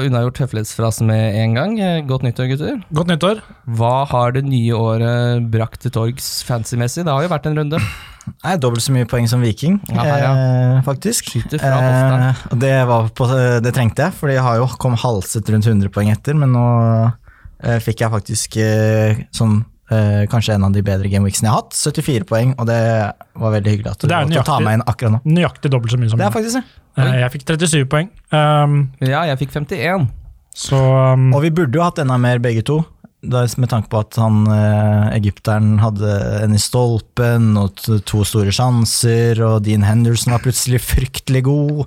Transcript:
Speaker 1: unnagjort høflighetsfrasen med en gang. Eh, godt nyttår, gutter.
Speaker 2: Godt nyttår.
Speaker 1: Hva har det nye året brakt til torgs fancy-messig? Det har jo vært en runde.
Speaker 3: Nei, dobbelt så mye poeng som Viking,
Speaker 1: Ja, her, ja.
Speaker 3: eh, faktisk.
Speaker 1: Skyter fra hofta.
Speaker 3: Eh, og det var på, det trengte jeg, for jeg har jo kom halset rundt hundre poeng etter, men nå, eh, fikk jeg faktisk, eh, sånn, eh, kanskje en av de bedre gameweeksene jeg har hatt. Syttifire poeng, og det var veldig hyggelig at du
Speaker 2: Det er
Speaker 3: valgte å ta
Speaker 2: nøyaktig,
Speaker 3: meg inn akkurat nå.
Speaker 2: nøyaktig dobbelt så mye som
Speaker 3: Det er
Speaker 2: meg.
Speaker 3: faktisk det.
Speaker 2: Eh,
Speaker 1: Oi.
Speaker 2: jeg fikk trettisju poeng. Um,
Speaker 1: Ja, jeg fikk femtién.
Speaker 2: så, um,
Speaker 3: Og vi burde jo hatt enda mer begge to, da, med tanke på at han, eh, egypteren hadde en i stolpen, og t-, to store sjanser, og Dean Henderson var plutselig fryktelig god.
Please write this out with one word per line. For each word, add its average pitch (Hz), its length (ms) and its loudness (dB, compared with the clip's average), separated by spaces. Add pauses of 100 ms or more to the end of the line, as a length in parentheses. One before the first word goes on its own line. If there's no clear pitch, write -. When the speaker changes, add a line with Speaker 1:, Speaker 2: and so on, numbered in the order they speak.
Speaker 1:
unnagjort 127 380 -2
høflighetsfrasen 113 680 -2
med 110 320 0
en 113 160 0
gang. 196 240 -2
Eh, 175 240 -2
godt 131 220 -2
nyttår, 127 260 -4
gutter. 196 300 -6 (100)
Speaker 2:
Godt 165 160 -2
nyttår. 180 320 0 (380)
Speaker 1:
Hva 123 320 2
har 123 260 0
det 139 80 -2
nye 117 320 0
året 117 720 0
brakt 113 320 -2
til 123 160 -4
torgs 120 480 -4
fancy-messig? 120 640 -4
Det 143 60 0
har 139 100 0
jo 175 80 -2
vært 156 160 -4
en 151 80 -2
runde. 151 240 -2 (640)
Speaker 3:
Nei, 180 160 -2
dobbelt 120 240 0
så 139 80 0
mye 123 160 0
poeng 120 220 0
som 123 100 0
Viking, 135 380 0 (100)
Speaker 1:
Ja, - 160 -2
her, 143 160 0
ja. 135 140 2
Speaker 3:
eh, 127 500 2
faktisk. 139 480 -4
Speaker 1:
Skyter 147 300 -6
fra 135 180 0
hofta. 131 380 2 (100)
Speaker 3:
Eh, 127 240 -4
og 120 80 0
det 135 140 2 (160)
var 117 260 2
på, 123 140 0 (340)
det 123 80 0
trengte 123 320 0
jeg, 185 140 -4
for 151 100 -4
jeg 131 160 0
har 117 160 2
jo 127 160 0
kom 123 240 -2
halset 107 480 -4
rundt 107 220 2
hundre 98 180 2
poeng 104 240 0
etter, 139 240 -2
men 139 160 4
nå, 120 140 2 (1000)
eh, 120 160 0
fikk 113 240 -2
jeg 110 80 -2
faktisk, 107 480 -6
eh, 110 640 2 (100)
sånn, 110 300 2 (260)
eh, 104 400 2
kanskje 107 300 0
en 98 100 2
av 98 80 0
de 101 80 2
bedre 98 240 -2
gameweeksene 98 400 0
jeg 113 60 2
har 208 80 0
hatt. - 160 -12
Syttifire 143 500 -4
poeng, 117 320 0
og 113 80 -2
det 117 140 0 (580)
var 110 160 0
veldig 104 160 0
hyggelig 107 220 -4
at - 100 -6
du - 40 0
Speaker 2:
Det 160 40 2
er 175 140 0
Speaker 3:
valgte 151 160 2
å - 20 -8
ta 139 140 0
Speaker 2:
nøyaktig, 110 100 0
Speaker 3:
meg 110 80 2
inn 117 160 -2
akkurat 110 240 0
nå. 123 80 -4
Speaker 2:
nøyaktig 156 480 0
dobbelt 117 240 0
så 123 80 0
mye 110 80 0
som 117 80 0
Speaker 3:
Det 190 80 2
er - 0 -
Speaker 2:
meg. 208 80 -2
Speaker 3:
faktisk 226 240 -4
det. 233 40 -6 (340)
Speaker 2:
Eh, 127 100 2
Speaker 1:
Oi. 127 160 0
Speaker 2:
jeg 127 80 -4
fikk - 160 -10
trettisju 156 400 0
poeng. 156 220 -2 (200)
Um, 147 460 4 (240)
Speaker 1:
Ja, 139 240 0
jeg 139 160 -2
fikk 139 160 -6
femtién. 156 540 -2 (420)
Speaker 2:
så, - 240 -4 (380)
um, 131 180 4
Speaker 3:
Og 143 80 2
vi 165 100 2
burde 156 220 0
jo 151 160 2
hatt - 100 -6
enda 127 200 0
mer 123 220 2
begge 117 220 0
to, 156 220 0 (360)
da, 123 200 -2 (180)
med 123 100 0
tanke 110 220 -2
på 110 80 -2
at 107 160 -4
han, 107 320 2
eh, 107 720 2
egypteren 107 640 0
hadde 104 640 0
en 107 100 2
i 104 40 4
stolpen, 117 1000 0
og 101 160 0
t-, 110 320 -2
to 104 160 0
store 101 320 0
sjanser, 117 880 2
og 110 220 2
Dean 107 180 2
Henderson 117 500 2
var 120 60 2
plutselig 123 420 -2
fryktelig - 600 -2
god. 147 440 0